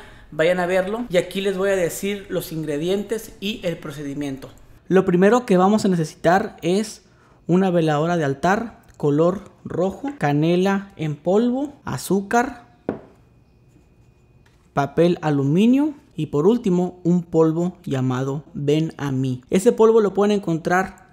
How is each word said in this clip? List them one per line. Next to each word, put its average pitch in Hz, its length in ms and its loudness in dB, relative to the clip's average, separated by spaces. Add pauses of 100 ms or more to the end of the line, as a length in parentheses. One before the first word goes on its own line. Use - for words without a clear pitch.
(300)
vayan 165 300 0
a 180 80 -2
verlo. 190 420 -2
Y 175 80 0
aquí 180 240 -2
les 190 160 -2
voy 196 140 0
a 196 40 2
decir 196 540 -4
los 175 220 -6
ingredientes 170 880 -4
y 214 240 -6
el 170 140 -4
procedimiento. 139 720 -10 (360)
Lo 185 160 4
primero 196 440 4
que 185 100 4
vamos 202 260 2
a 214 40 0
necesitar 180 760 0
es 190 400 -2 (460)
una 185 240 4
veladora 165 460 0
de 160 60 0
altar 185 600 -2 (140)
color 160 540 0 (120)
rojo, 196 560 -4
canela 180 800 0
en 151 180 -6
polvo, 240 580 0 (120)
azúcar, 202 920 -4 (2000)
papel 160 500 2
aluminio 190 720 2 (200)
y 156 120 -6
por 151 180 0
último 185 580 2
un 175 200 2
polvo 165 600 0
llamado 131 600 -4 (100)
Ven 151 440 0
a 143 140 -6
mí. 131 380 -4
Ese 196 220 4
polvo 220 300 6
lo 202 120 0
pueden 208 240 2
encontrar 175 760 -2